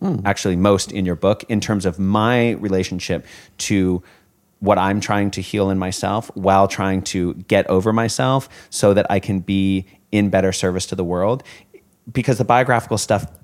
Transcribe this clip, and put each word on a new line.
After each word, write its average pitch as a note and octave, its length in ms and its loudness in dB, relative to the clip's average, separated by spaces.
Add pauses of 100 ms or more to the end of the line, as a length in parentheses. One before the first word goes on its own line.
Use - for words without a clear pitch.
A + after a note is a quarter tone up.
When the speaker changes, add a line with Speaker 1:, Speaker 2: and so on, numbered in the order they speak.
Speaker 1:
Mm. E3+ 240 -4
Speaker 2:
actually G2 320 0
most G2 360 2
in G2 120 -4
your F2 120 -2
book G2 320 0
in G#2+ 120 0
terms G2+ 240 -2
of F2+ 140 -2
my A2 540 2
relationship F#2 760 -4 (320)
to F#2 440 0 (580)
what G2 180 4
I'm G2 220 0
trying G2+ 320 -2
to - 80 -6
heal G2 300 -2
in F#2+ 80 0
myself F#2+ 560 -4
while G2 340 4
trying F#2+ 340 -2
to F2 320 -4 (140)
get G2 200 2
over F#2+ 240 2
myself C3 560 0 (220)
so G2+ 240 4
that G2+ 160 2
I G2+ 80 0
can F#2+ 220 -2
be F#2+ 440 0 (280)
in G#2 180 2
better F#2+ 220 2
service F#2 340 -2
to - 80 -10
the F#2 100 -4
world. F#2 380 -2 (720)
Because B2+ 260 0
the B2+ 60 0
biographical A#2+ 540 2
stuff - 280 0 (180)